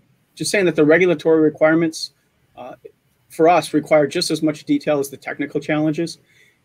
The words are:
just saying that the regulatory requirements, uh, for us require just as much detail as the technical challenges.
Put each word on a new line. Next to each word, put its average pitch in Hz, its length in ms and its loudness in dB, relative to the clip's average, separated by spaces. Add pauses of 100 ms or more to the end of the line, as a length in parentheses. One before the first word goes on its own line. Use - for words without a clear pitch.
(340)
just - 160 -8
saying 202 160 0
that 165 100 0
the 156 100 2
regulatory 160 560 2
requirements, 160 720 0 (440)
uh, 127 180 -18 (520)
for 160 220 2
us 160 240 0
require 151 340 2
just 175 240 -4
as 156 100 -4
much 151 220 -4
detail 147 360 -2
as 139 100 -4
the 135 80 -18
technical 139 420 -8
challenges. 156 580 -4 (480)